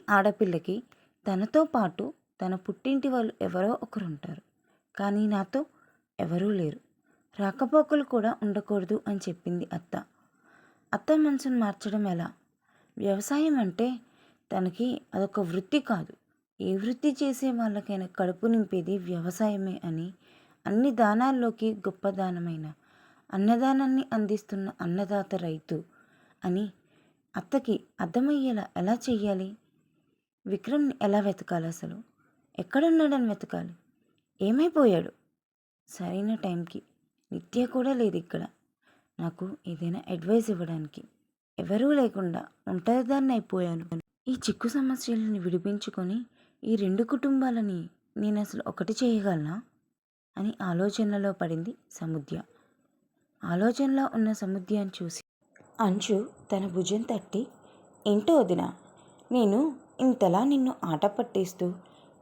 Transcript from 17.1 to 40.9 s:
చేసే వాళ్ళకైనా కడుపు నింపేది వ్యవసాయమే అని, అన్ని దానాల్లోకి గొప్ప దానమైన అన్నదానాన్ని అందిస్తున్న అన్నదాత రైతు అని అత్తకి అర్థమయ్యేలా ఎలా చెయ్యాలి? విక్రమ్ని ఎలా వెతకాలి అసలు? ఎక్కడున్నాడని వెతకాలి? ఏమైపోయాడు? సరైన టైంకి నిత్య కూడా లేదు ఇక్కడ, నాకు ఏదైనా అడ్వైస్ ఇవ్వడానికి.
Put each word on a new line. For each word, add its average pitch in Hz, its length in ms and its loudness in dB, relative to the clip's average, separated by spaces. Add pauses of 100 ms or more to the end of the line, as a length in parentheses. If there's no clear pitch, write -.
చేసే 269 400 0
వాళ్ళకైనా 202 540 -2
కడుపు 180 400 -2
నింపేది 196 520 2
వ్యవసాయమే 180 840 -2
అని, 165 240 -4 (580)
అన్ని 240 260 4
దానాల్లోకి 226 840 2
గొప్ప 196 340 -4
దానమైన 175 580 -4 (640)
అన్నదానాన్ని 262 840 2
అందిస్తున్న 208 560 -2 (120)
అన్నదాత 196 540 -2
రైతు 160 460 -4 (600)
అని 185 240 0 (680)
అత్తకి 240 400 0 (260)
అర్థమయ్యేలా 254 680 0 (100)
ఎలా 185 260 0
చెయ్యాలి? 202 480 -2 (960)
విక్రమ్ని 247 560 0
ఎలా 208 180 4
వెతకాలి 185 460 -2
అసలు? 165 300 -8 (600)
ఎక్కడున్నాడని 285 720 4
వెతకాలి? 175 460 -6 (640)
ఏమైపోయాడు? 240 720 4 (800)
సరైన 190 460 -4
టైంకి 175 460 -6 (500)
నిత్య 226 360 -2
కూడా 254 260 0
లేదు 220 240 2
ఇక్కడ, 170 260 -6 (760)
నాకు 170 260 -6 (220)
ఏదైనా 170 420 -6
అడ్వైస్ 196 420 0
ఇవ్వడానికి. 165 520 -6 (560)